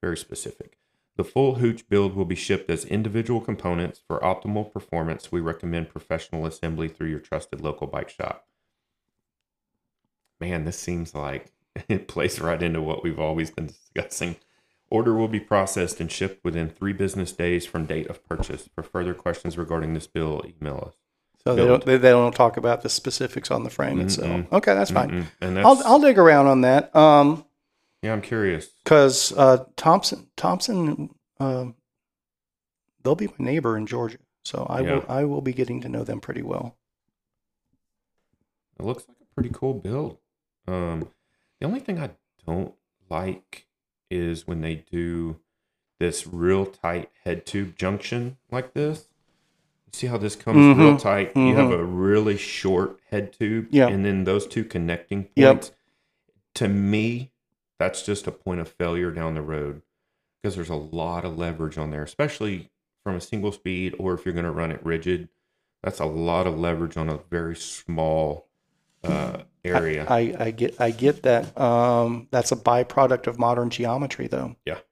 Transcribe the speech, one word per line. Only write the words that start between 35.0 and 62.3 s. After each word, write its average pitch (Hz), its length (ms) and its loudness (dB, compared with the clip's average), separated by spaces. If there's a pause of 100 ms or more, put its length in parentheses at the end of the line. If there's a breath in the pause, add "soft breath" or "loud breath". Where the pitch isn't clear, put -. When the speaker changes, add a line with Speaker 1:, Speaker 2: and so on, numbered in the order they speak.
Speaker 2:
I 135 160 -2
will 143 180 -4
be 131 100 -4
getting 123 280 -4
to 127 80 -12
know 117 160 -6
them 113 160 -10
pretty - 220 -10
well. - 340 -10 (2000)
Speaker 1:
It - 60 -12
looks 110 240 -8
like - 120 -20
a - 140 -20
pretty 120 180 -4
cool 135 220 -4
build. 107 440 -8 (500)
Um, 85 400 -6 (520)
the 135 60 -6
only 233 140 -4
thing 196 180 -8
I 139 120 -8 (360)
don't 85 280 -6 (340)
like 92 580 -8 (440)
is 85 360 -4
when 85 140 -6
they 80 300 -6
do 85 480 -6 (600)
this - 280 -2
real 90 400 0
tight 87 440 -6 (140)
head - 220 -6
tube 98 300 -8
junction 120 600 -4 (140)
like 127 240 -8
this. 151 340 -4 (760)
You - 60 -20
see - 140 -8
how 120 120 -4
this 101 180 -4
comes 143 420 8
real 151 140 10
Speaker 2:
Mm-hmm. 143 60 4
Speaker 1:
tight? 101 380 0
You 131 200 4
have 135 140 4
Speaker 2:
Mm-hmm. 87 100 0
Speaker 1:
a 85 40 -2
really 101 520 2
short - 640 -2 (100)
head 101 220 -6
tube, 110 380 -4
Speaker 2:
Yeah. 139 180 6
Speaker 1:
and 98 160 0
then 98 200 0
those 95 220 0
two 113 180 -4
connecting 87 720 -6
Speaker 2:
Yep. 135 180 10
Speaker 1:
points. - 160 -10 (840)
To 110 140 0
me, 107 640 0 (460)
that's 90 240 -2
just - 240 -6
a - 60 -8
point 90 280 -6
of 80 80 -8
failure 87 420 -4
down 80 240 -6
the 78 80 -6
road, 76 400 -8 (600)
'cause 101 140 -4
there's 85 140 -8
a 85 40 -4
lot 82 500 -6
of 82 140 -8
leverage 80 400 -6
on 78 120 -6
there, 76 120 -8
especially 104 680 -6 (320)